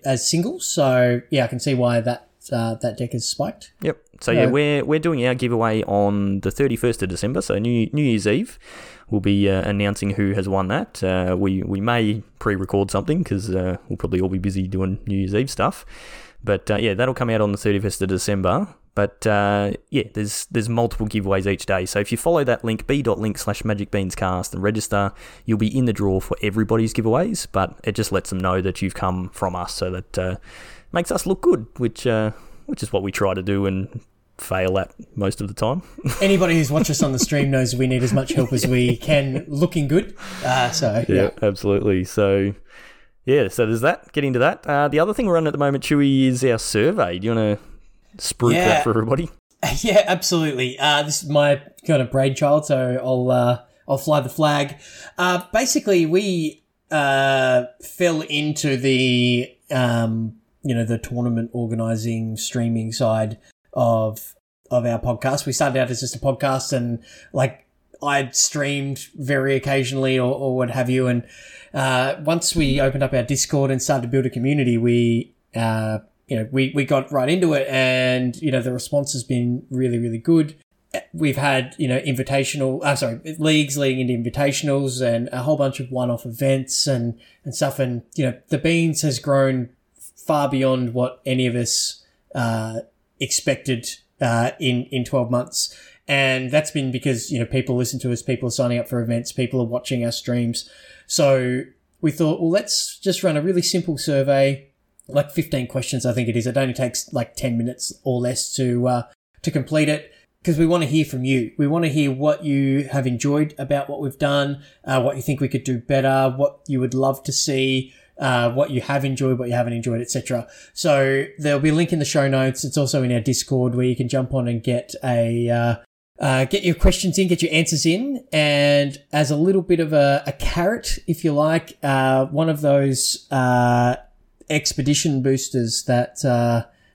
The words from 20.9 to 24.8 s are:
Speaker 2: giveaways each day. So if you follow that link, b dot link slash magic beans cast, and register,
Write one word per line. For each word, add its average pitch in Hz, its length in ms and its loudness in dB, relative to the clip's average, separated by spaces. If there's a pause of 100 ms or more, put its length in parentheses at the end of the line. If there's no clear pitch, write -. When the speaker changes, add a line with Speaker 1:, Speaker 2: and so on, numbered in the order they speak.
Speaker 2:
giveaways 98 380 0
each 98 200 -2
day. 92 200 -2
So 101 140 -2
if 101 100 -2
you 113 80 -2
follow 165 280 2
that 120 180 0
link, 113 240 -4
b 143 140 2
dot 113 180 0
link 104 180 -2
slash - 280 -6
magic 101 260 -2
beans 95 240 -2
cast, 92 380 -2
and 92 100 -4
register, 101 480 0 (320)